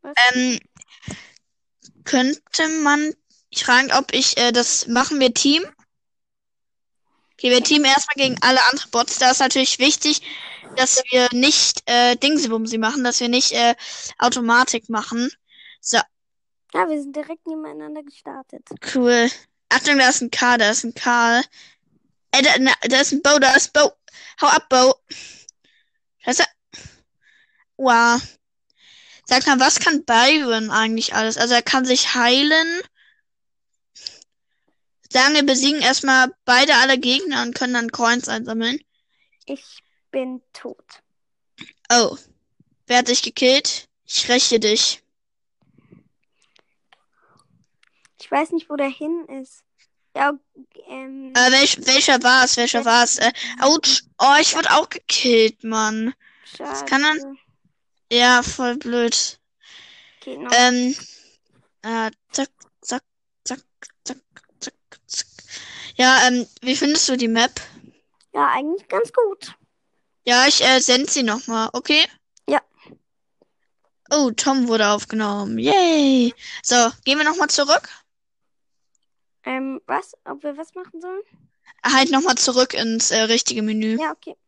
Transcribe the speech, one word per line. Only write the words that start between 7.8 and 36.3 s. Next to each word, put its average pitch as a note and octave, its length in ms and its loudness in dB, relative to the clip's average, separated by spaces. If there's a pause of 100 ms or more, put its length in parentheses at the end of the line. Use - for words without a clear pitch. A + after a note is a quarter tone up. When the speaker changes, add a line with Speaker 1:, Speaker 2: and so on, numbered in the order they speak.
Speaker 2:
erstmal C#4 400 0
gegen B3+ 160 -4
alle B3+ 260 4
anderen C4+ 240 -2
Bots. A#3+ 260 -2
Da B3+ 140 4
ist C4 80 0
natürlich C4 400 0
wichtig, D4 420 0 (560)
dass B3+ 340 0
wir B3 220 4
nicht, C4+ 540 0
äh, B3 280 2
Dingsebumsi A3+ 600 -2
machen, B3 260 -2
dass A#3+ 160 -2
wir A#3+ 80 -2
nicht, B3 260 0
äh, A#3 220 2 (440)
Automatik A#3+ 720 0
machen. A#3 400 -6 (520)
So. - 160 -2 (760)
Speaker 1:
Ja, - 160 -2
wir D4+ 120 -4
sind C#4 140 -14
direkt D4+ 320 -12
nebeneinander D4+ 560 -14
gestartet. C4+ 580 -20 (340)
Speaker 2:
Cool. A#3+ 340 4 (400)
Achtung, C#4 280 0
da B3+ 120 4
ist C4 120 0
ein A#3 100 -8
K, A#3+ 260 0
da G#3+ 120 2
ist - 140 -2
ein A3+ 100 -10
Karl. A#3+ 500 0 (880)
Äh, C4+ 120 2
da, C#4+ 160 4
na, C4 120 2 (160)
da C4 140 2
ist C#4+ 100 0
ein C#4+ 100 -2
Bo, D4 180 4
da C4 160 4
ist - 180 2
Bo. D4 180 4 (500)
Hau D4 60 2
ab, D#4 220 2
Bo. B3+ 260 4 (1200)
Scheiße. - 240 -2 (1300)
Wow. A#3+ 440 2 (1040)
Sag C4 220 0
mal, C4+ 120 4
was C4+ 200 2
kann D#4 260 -2
Byron A#3+ 680 2
eigentlich A3 440 -2
alles? A3 220 -2
Also A#3+ 180 0
er A#3+ 80 4
kann C4 220 0
sich B3+ 300 0
heilen. D4+ 680 2 (2250)
Sagen C4+ 240 4
wir, C#4+ 100 2
besiegen C#4 360 0
erstmal C4 520 2 (120)